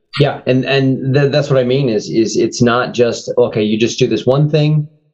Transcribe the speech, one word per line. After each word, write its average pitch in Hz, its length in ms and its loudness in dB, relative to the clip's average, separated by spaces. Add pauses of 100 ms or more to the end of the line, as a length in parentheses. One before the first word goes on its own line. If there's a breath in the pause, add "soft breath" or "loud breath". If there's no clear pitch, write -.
(200)
Yeah. 139 260 -2
And, 127 200 0
and 135 480 0
th-, 143 180 2
that's 143 180 0
what 135 100 2
I 127 40 4
mean 131 260 0
is, 101 200 -2
is 107 280 0
it's 117 240 -2
not 120 320 0
just, 117 440 -2
okay, 113 260 2
you 107 160 0
just 110 180 -2
do 127 80 2
this 110 200 -2
one 143 240 2
thing, 151 380 0 (260)